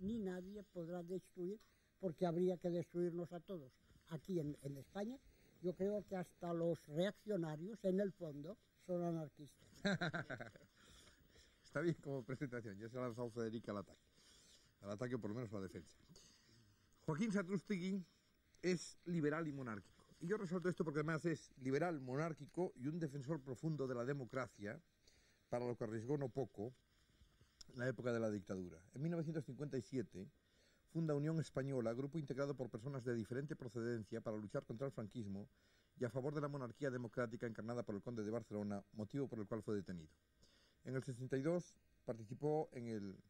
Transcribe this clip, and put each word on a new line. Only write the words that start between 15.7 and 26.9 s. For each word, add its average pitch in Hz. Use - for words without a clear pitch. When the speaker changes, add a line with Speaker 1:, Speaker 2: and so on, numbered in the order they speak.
Speaker 2:
Joaquín 170
Satrústegui 190
es -
liberal 165
y 147
monárquico. 120
Y 160
yo 208
resalto 180
esto 175
porque 151
además 156
es 165
liberal, 143
monárquico 147
y 127
un 165
defensor 143
profundo 139
de 127
la 117
democracia, 127
para 120
lo 120
que 123
arriesgó 113
no 135
poco 120